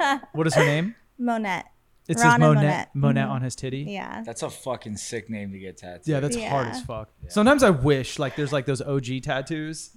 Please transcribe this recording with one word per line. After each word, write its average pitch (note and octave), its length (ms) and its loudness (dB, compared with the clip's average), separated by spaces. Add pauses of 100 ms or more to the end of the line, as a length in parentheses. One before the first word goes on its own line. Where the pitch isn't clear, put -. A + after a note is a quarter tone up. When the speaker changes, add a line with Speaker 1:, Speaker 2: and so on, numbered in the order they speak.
Speaker 1:
<laughs> C4+ 140 0 (120)
Speaker 2:
What D#3+ 120 0
is D#3+ 100 0
her D3+ 100 6
name? D#3+ 300 0 (220)
Speaker 1:
Monette. A3+ 480 -4 (400)
Speaker 2:
It E3 120 -2
Speaker 1:
Ron A#3 80 2
Speaker 2:
says A#3+ 80 8
Speaker 1:
and F#3+ 80 6
Speaker 2:
Monette, D3+ 200 8
Speaker 1:
Monette. D3 340 2
Speaker 2:
Monette C#3 320 4
Speaker 1:
Mm-hmm. C3+ 40 -4
Speaker 2:
on C3 120 -4
his B2+ 120 -6
titty? C3+ 320 -8
Speaker 1:
Yeah. G3 380 -10
Speaker 3:
That's A3+ 180 -10
a C#3+ 60 -6
fucking A#2 480 -8
sick A2 320 -10
name G2+ 240 -8
to G2 60 -12
get F#2+ 180 -14
tattooed. F2+ 300 -16
Speaker 2:
Yeah, D3 120 0
that's D3 160 -2
hard C#3 320 -2
Speaker 1:
Yeah. - 60 -6
Speaker 2:
as - 80 -8
fuck. A2 280 -10 (140)
Speaker 3:
Yeah. - 60 -14
Speaker 2:
Sometimes B3+ 340 6
I G#3+ 60 8
wish, C3+ 500 2
like, C3+ 160 -4
there's, C#3+ 160 -2
like, C#3 140 0
those C3 160 -2
O C#3 180 -2
G B2+ 220 -6
tattoos. D#3 760 -6